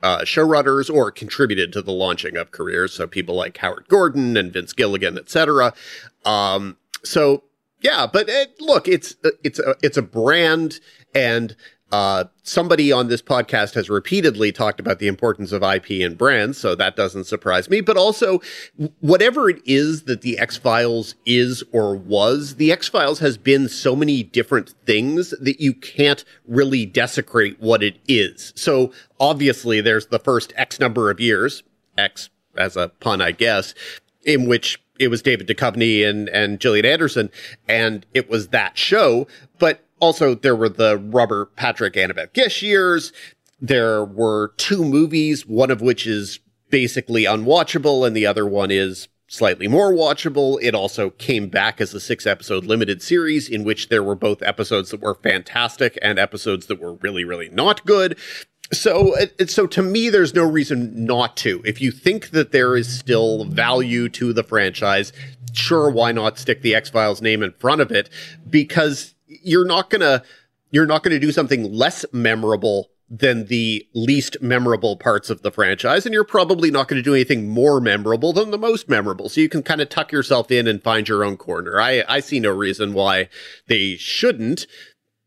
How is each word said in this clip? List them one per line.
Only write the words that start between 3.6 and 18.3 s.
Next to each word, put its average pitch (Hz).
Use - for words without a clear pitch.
Gordon 139
and 90
Vince 90
Gilligan, 98
et -
cetera. 147
Um, 101
so 139
yeah, 220
but 208
it, 277
look, 302
it's, -
it's -
a, -
it's 147
a 131
brand, 160
and, 117
uh, 98
somebody 160
on 123
this 120
podcast 120
has 98
repeatedly 107
talked 107
about 92
the 104
importance 98
of 98
I 95
P 92
and 85
brands, 123
so 95
that 95
doesn't 95
surprise 92
me. 196
But 214
also, 196